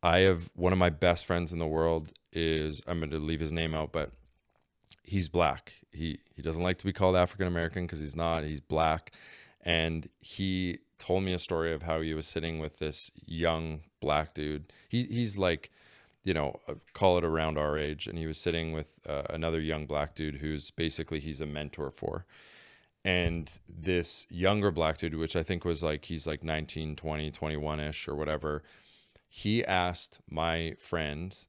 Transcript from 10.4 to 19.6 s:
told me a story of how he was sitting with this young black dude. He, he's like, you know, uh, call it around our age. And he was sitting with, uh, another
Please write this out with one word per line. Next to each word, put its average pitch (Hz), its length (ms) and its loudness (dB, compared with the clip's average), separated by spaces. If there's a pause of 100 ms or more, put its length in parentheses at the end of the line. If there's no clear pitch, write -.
told 95 260 2
me 92 80 0
a 87 60 0
story 82 340 0
of 78 100 -4
how 80 180 0
he 80 140 -2
was 78 140 -6
sitting 80 320 -4
with 78 180 -8
this - 320 -6 (160)
young 80 540 0 (180)
black 73 360 2
dude. 76 380 -6 (160)
He, 123 160 0
he's 110 320 -2
like, 90 360 0 (500)
you 95 120 2
know, 73 340 0
uh, 76 60 -6 (180)
call 92 260 6
it 85 60 2
around 80 340 2
our 76 200 2
age. 76 280 -4
And - 120 -6
he 80 80 -4
was 78 120 -4
sitting 82 340 -2
with, 78 360 -8
uh, 71 220 -2
another 82 300 0